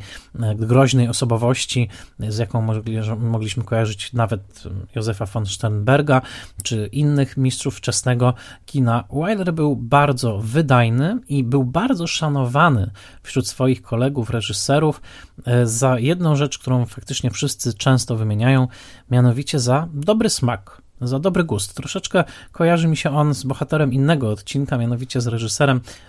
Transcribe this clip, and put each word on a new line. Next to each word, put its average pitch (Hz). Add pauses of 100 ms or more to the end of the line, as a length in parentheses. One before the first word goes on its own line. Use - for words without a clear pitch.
(340)
y, 110
groźnej 123
osobowości, 120 (400)
z 104
jaką 117
mogli-, 110
mogliśmy 113
kojarzyć 110
nawet 113 (320)
Józefa 110
von 107
Sternberga 127 (400)
czy 107
innych 143
mistrzów 131
wczesnego 123 (320)
kina. 117
Wyler 175
był 151
bardzo 123
wydajny 127 (100)
i 139
był 131
bardzo 170
szanowany 139 (320)
wśród -
swoich 131
kolegów, 123
reżyserów, 143 (440)
e, 120
za 123
jedną 156
rzecz, 139
którą 123
faktycznie -
wszyscy - (160)
często 123
wymieniają, 117 (420)
mianowicie 123
za 135
dobry 208
smak, - (180)
za 123
dobry 180
gust. 131
Troszeczkę - (280)
kojarzy 165
mi 160
się 160
on 147
z 127
bohaterem 139
innego 135
odcinka, 131
mianowicie 120
z 117
reżyserem 120 (280)